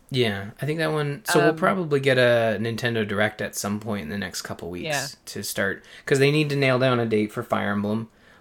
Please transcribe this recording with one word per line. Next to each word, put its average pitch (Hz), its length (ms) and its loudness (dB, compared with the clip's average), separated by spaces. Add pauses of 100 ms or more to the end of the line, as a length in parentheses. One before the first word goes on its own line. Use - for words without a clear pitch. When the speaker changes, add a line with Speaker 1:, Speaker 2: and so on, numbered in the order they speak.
(100)
Speaker 1:
Yeah, 107 400 0 (100)
I 135 60 -4
think 151 120 -2
that 156 140 0
one, 147 340 -2
so - 140 4
we'll 170 100 6
Speaker 2:
Um, 160 60 2
Speaker 1:
probably 160 440 0
get 131 180 4
a 117 420 4
Nintendo 113 460 -2
Direct 104 360 0
at 98 120 -6
some 104 260 -4
point 104 240 -6
in 76 40 -10
the 98 100 -6
next 92 240 -8
couple - 280 -10
weeks 90 140 -6
Speaker 2:
Yeah. 143 220 -2 (200)
Speaker 1:
to - 180 -10
start, - 400 -4 (220)
'cause 139 120 2
they 139 120 4
need 151 200 2
to 143 60 -2
nail 135 220 4
down 127 200 4
a 117 80 2
date 107 260 2
for 120 100 -6
Fire 101 300 0
Emblem. 104 360 -2 (320)